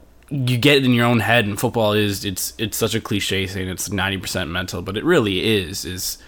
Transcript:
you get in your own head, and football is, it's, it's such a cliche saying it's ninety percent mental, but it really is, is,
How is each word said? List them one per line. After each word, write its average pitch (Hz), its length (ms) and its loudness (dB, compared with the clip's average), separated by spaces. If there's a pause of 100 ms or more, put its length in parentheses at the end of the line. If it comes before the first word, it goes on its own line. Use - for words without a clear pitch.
(280)
you 127 300 0
get 143 260 6
in 127 80 4
your 120 140 4
own 120 140 4
head, 113 240 4
and 101 140 -4
football 110 340 2
is, 104 320 0
it's, - 340 -6
it's 110 180 -4
such 110 180 -2
a 110 60 -2
cliche 98 460 -2
saying 92 220 -6
it's 92 220 -6
ninety 98 280 -2
percent 90 320 -6
mental, 90 320 -6
but 98 140 -6
it - 80 -6
really 110 400 4
is, 98 400 0
is, - 440 -8